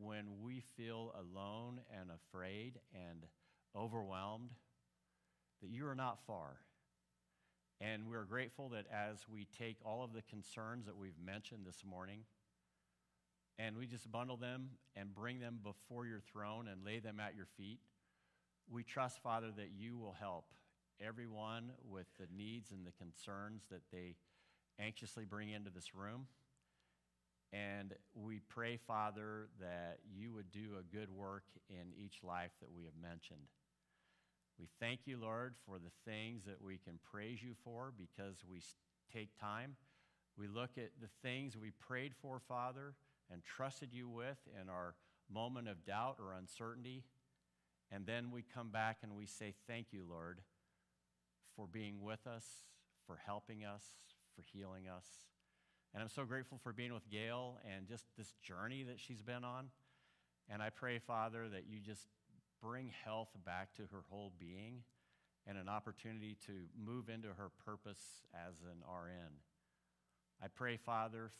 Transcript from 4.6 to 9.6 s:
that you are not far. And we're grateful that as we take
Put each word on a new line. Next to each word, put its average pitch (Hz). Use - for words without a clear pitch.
that 95
you 131
are 135
not 131
far. 76
And 107
we're 113
grateful 123
that 107
as 104
we 107
take 113